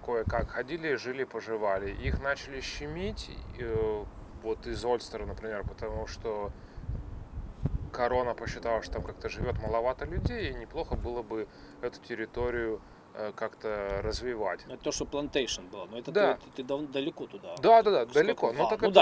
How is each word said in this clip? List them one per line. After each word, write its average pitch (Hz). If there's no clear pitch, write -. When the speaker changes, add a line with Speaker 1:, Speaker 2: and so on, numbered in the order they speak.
Speaker 1:
кое-как 117
ходили, 143
жили, 127
поживали. 104
Их 110
начали 135
щемить, 170
э, 110
вот 113
из 113
Ольстера, 113
например, 101
потому 110
что 104
корона 123
посчитала, 113
что -
там 110
как-то 107
живет 113
маловато 117
людей, 185
и 123
неплохо 123
было 120
бы 107
эту 123
территорию, 117
э, 107
как-то 104
развивать. 107
Speaker 2:
Это 127
то, 147
что -
плантейшн 143
было, 95
но 107
это 131
Speaker 1:
Да. 175
Speaker 2:
ты, -
ты, -
ты 135
дав-, 139
далеко 139
туда. -
Speaker 1:
Да, 226
да, 208
да, 160
Speaker 2:
Сколько 113
Speaker 1:
далеко. 156
Ну, 139
Speaker 2:
А, -
Speaker 1:
так 214
Speaker 2:
ну 196
Speaker 1:
это 190
Speaker 2:
да, 180